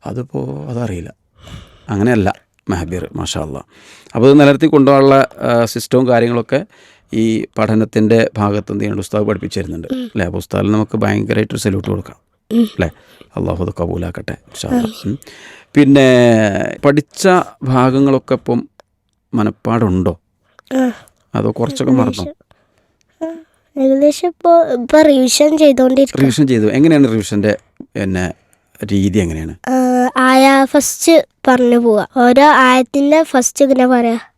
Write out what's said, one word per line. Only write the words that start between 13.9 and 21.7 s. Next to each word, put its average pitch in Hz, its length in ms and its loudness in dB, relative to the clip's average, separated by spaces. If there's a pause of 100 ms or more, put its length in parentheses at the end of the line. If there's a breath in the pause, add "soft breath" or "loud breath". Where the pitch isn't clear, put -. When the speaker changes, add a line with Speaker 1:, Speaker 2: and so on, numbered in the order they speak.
Speaker 1:
ഇൻഷാ - 380 -14
അല്ലാ. 247 120 -2
Speaker 2:
ആമീൻ. 220 120 -6 (120)
Speaker 1:
ഉം. 107 120 -6 (560 loud breath)
പിന്നെ 123 1120 4
പഠിച്ച 143 420 0 (360)
ഭാഗങ്ങളൊക്കെ 131 680 0
ഇപ്പം 120 360 -4 (640)
മനപ്പാടുണ്ടോ, 104 840 -2 (580)
Speaker 2:
ആ. 254 140 0 (440 loud breath)
Speaker 1:
അതോ 110 160 -2
കുറച്ചൊക്കെ 127 420 -2